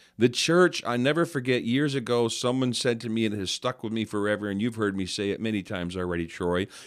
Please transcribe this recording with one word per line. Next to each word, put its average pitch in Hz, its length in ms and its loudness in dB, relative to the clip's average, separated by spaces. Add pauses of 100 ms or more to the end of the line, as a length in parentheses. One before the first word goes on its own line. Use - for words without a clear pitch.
(180)
The 117 120 6
church, 170 540 4
I 120 140 -2
never 151 300 2
forget, 127 360 0
years 135 300 2
ago, 120 340 0
someone 123 460 0
said 117 280 0
to 117 80 -6
me, 113 140 2
and 107 120 0
it - 20 -6
has 95 140 -4
stuck - 320 -4
with 110 100 -4
me 113 100 0
forever, 104 460 0
and 98 100 0
you've 117 160 0
heard 104 220 0
me 95 80 -2
say 101 240 -2
it 98 100 -2
many 107 220 0
times 90 340 -6
already, 90 300 -2
Troy, 90 400 0 (220)